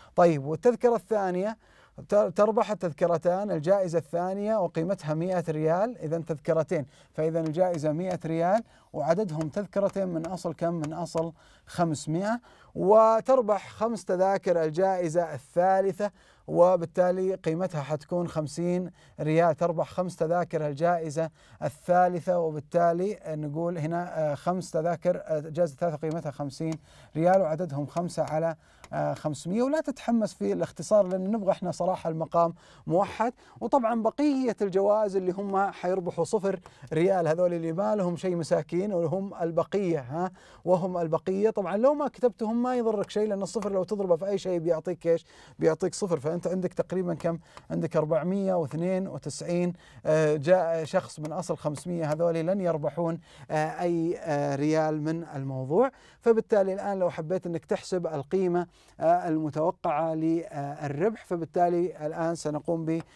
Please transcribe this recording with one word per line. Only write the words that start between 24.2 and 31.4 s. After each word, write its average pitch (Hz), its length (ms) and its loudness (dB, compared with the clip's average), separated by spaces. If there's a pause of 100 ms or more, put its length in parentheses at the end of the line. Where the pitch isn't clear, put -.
آه، - 20 -4
خمس 180 360 -4
تذاكر، 170 540 0
آه، 156 160 -2
جائزة 156 360 -2
ثالثة 170 200 -2
قيمتها 151 340 -4
خمسين 151 440 -6 (420)
ريال 180 240 6
وعددهم 151 460 -2
خمسة 170 360 -4
على، 160 340 -2 (360)
آه، 147 220 -2
خمسمية. 165 480 -2
ولا 285 180 0
تتحمس 233 540 0
في 202 180 -2
الاختصار، 185 540 2
لأن 185 240 -2
نبغى 208 200 0